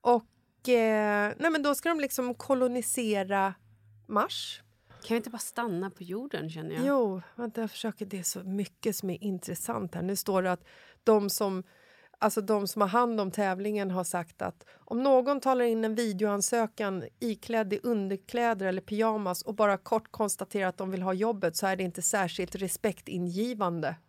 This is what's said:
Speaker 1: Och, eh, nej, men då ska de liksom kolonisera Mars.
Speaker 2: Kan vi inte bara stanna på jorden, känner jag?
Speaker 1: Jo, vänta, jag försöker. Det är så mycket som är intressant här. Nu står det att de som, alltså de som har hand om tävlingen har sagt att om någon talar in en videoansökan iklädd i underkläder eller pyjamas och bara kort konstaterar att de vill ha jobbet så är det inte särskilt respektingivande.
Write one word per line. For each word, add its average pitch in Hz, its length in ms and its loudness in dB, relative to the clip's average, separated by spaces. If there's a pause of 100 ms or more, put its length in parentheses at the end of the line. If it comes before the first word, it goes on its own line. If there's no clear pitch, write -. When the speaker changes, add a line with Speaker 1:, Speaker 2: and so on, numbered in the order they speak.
Speaker 1:
Och, - 680 0
eh, 214 680 4
nej, 330 120 2
men 311 120 0
då 285 120 4
ska - 140 -2
de 330 120 2
liksom 254 340 -2
kolonisera 214 1200 0 (540)
Mars. - 520 -2 (420)
Speaker 2:
Kan 220 120 -2
vi - 20 2
inte 233 140 -4
bara 226 80 -12
stanna 190 520 -4
på 190 120 -18
jorden, 175 480 -6
känner 160 240 -8
jag? 254 120 0
Speaker 1:
Jo, 220 360 2 (140)
vänta, 233 240 -6
jag 220 100 -2
försöker. 214 360 -6
Det 190 120 -8
är 175 40 -8
så - 180 -4
mycket 190 560 -4
som 190 140 -4
är 202 140 -6
intressant 190 680 -4
här. 170 80 -4
Nu 190 140 -2
står 190 260 0
det 185 100 2
att - 120 -4 (400)
de 208 260 6
som, 190 320 -2 (560)
alltså 220 220 0
de 202 280 0
som 208 140 0
har 196 60 2
hand 233 320 2
om 190 100 0
tävlingen 196 600 -2
har 185 140 -2
sagt 175 380 -6
att - 220 -8 (100)
om - 280 -4
någon 269 380 6
talar 262 240 2
in 226 200 2
en 220 100 0
videoansökan 208 1080 0 (160)
iklädd 220 520 -2
i - 100 -2
underkläder 208 840 0
eller 185 160 0
pyjamas 214 600 0
och 208 120 -6
bara 202 220 4
kort - 360 -2
konstaterar 196 560 -2
att 180 80 -4
de 190 140 -4
vill 185 120 -2
ha 185 100 0
jobbet 190 440 0
så 202 100 0
är 190 100 2
det 190 60 -4
inte 180 200 -4
särskilt 185 520 0
respektingivande. 180 1400 -2 (120)